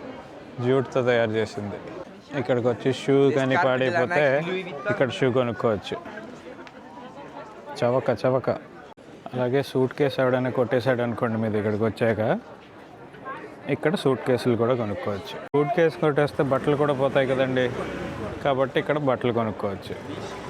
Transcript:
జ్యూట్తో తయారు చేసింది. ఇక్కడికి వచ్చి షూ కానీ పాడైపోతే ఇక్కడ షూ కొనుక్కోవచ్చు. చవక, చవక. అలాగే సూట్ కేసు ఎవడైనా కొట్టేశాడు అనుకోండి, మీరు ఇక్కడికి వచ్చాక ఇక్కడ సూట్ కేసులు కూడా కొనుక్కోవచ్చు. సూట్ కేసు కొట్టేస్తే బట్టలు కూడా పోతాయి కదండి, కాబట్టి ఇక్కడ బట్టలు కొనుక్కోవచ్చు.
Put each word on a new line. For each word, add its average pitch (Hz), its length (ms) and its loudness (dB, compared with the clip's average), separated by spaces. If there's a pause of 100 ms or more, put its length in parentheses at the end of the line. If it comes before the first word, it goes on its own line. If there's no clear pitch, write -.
(600)
జ్యూట్తో 127 400 2
తయారు 117 300 4
చేసింది. 104 440 -2 (640)
ఇక్కడికి 123 280 2
వచ్చి 123 260 2
షూ 139 420 4
కానీ 135 200 2 (100)
పాడైపోతే 139 760 4 (460)
ఇక్కడ 143 220 2
షూ 131 200 2
కొనుక్కోవచ్చు. 117 680 0 (1900)
చవక, 123 420 2
చవక. 127 240 2 (840)
అలాగే 127 300 0
సూట్ 131 300 0
కేసు 139 280 0
ఎవడైనా 127 280 2
కొట్టేశాడు 123 520 2
అనుకోండి, 117 360 -2
మీరు 110 200 0
ఇక్కడికి 104 260 0
వచ్చాక 113 560 2 (1300)
ఇక్కడ 151 260 0
సూట్ 135 320 0
కేసులు 123 280 4
కూడా 117 200 2
కొనుక్కోవచ్చు. 104 680 -4
సూట్ 147 300 2
కేసు 165 220 4
కొట్టేస్తే 147 460 2
బట్టలు 135 320 2
కూడా 147 180 4
పోతాయి 135 340 2
కదండి, 131 440 2 (720)
కాబట్టి 135 360 2
ఇక్కడ 147 180 0
బట్టలు 127 360 2
కొనుక్కోవచ్చు. 107 600 -4 (540)